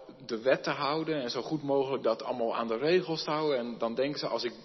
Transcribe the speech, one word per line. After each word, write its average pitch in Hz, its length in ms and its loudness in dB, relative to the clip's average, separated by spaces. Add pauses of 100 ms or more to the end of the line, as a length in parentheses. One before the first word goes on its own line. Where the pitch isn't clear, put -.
(260)
de 117 160 -4
wet 131 220 4
te 170 60 -2
houden 151 520 0
en 120 80 -2
zo 117 120 -2
goed 147 220 -4
mogelijk 139 400 2
dat 113 200 2
allemaal 120 320 0
aan 117 120 0
de 113 100 0
regels 160 460 2
te - 60 -4
houden. 151 280 2
En 120 200 -4
dan 113 180 -2
denken 139 240 0
ze, 151 80 -2
als 117 160 -2
ik 120 100 -4 (120)